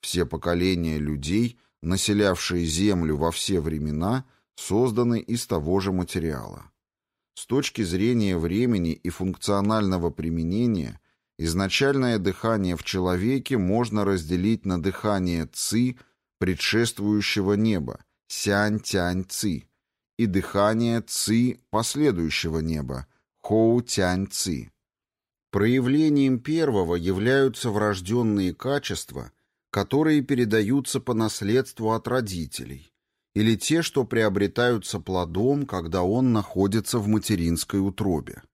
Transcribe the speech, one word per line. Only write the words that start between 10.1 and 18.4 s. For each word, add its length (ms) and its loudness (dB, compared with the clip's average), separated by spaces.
изначальное 840 0
дыхание 560 0
в 80 -12
человеке 760 0
можно 460 0
разделить 600 0
на 160 0
дыхание 720 -2
ци, 460 -2
предшествующего 1120 0
неба, 500 0
сянь-тянь-ци, 1400 0